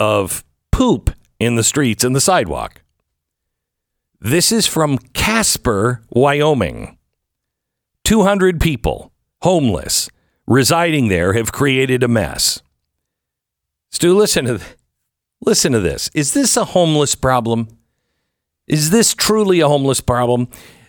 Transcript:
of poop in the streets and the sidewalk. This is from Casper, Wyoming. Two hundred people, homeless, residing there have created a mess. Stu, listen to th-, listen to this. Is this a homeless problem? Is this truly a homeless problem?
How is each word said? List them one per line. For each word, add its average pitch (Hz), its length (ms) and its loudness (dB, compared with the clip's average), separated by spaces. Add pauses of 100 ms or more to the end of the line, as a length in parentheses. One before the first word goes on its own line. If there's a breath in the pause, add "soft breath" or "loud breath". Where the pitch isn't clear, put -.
of 107 420 -2 (300)
poop 220 380 0 (280)
in 117 180 0
the 113 60 2
streets 120 400 -2
and 127 140 0
the 139 40 0
sidewalk. 87 600 -2 (1400)
This 131 320 0
is 226 160 0
from 147 300 0 (160)
Casper, 127 960 -2
Wyoming. 135 880 0 (1080)
Two 214 180 2
hundred 185 360 2
people, 117 540 -4 (300)
homeless, 143 680 0 (380)
residing 143 640 2
there 90 260 0
have 113 180 -4
created 131 500 0
a 123 60 2
mess. 90 540 -2 (1300)
Stu, 175 260 2
listen 180 300 0
to 117 120 -2
th-, - 180 -18 (680)
listen 175 300 0
to 113 80 2
this. 78 340 -4
Is 147 180 -2
this 277 240 0
a 214 80 0
homeless 156 500 0
problem? 117 540 -2 (1000)
Is 151 220 0
this 214 260 2
truly 202 460 0
a 147 80 4
homeless 135 320 0
problem? 123 480 0 (400 loud breath)